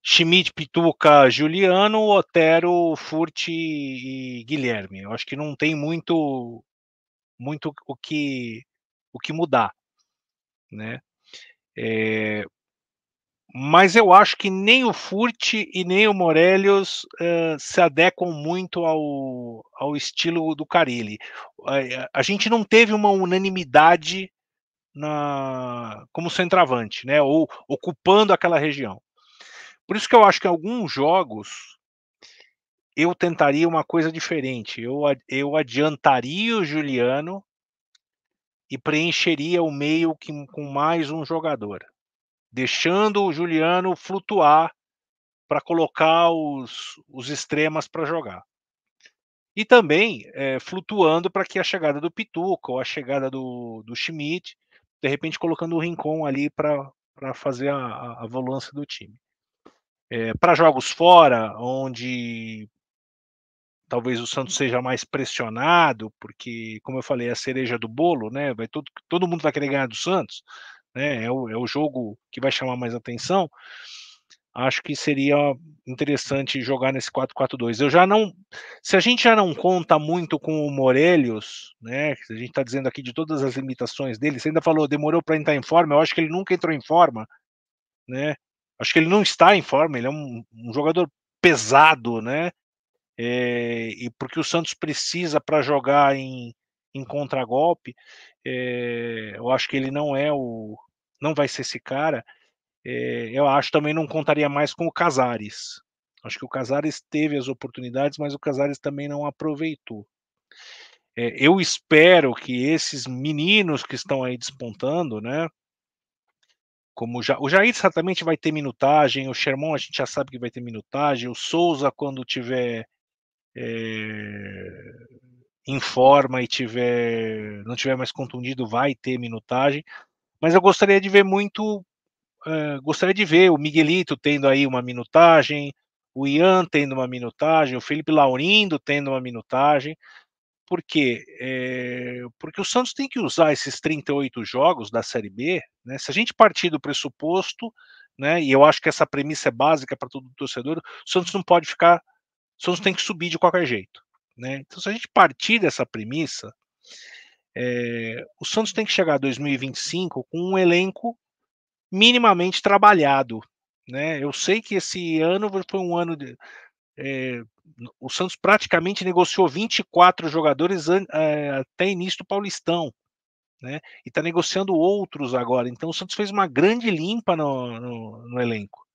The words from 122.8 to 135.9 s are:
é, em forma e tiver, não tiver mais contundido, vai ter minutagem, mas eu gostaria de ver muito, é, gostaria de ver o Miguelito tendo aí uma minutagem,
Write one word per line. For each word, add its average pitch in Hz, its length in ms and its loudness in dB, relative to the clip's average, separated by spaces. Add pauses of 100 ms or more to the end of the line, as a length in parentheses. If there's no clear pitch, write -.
é, 107 1120 -12 (1000)
em 135 140 -6
forma 131 640 4
e 120 40 -4
tiver, 117 1200 -4
não 120 100 -10
tiver 131 220 -2
mais 127 160 -8
contundido, 127 540 -8
vai 127 280 -2
ter 127 240 -6
minutagem, 131 640 -2 (580)
mas 165 140 4
eu 180 60 8
gostaria 196 400 6
de 196 80 -6
ver 196 160 6
muito, 202 580 -2 (640)
é, 151 360 -4
gostaria 180 320 0
de 202 100 0
ver 175 260 8
o 156 60 6
Miguelito 156 580 0
tendo 143 320 0
aí 139 200 4
uma 127 160 -2
minutagem, 143 920 4 (420)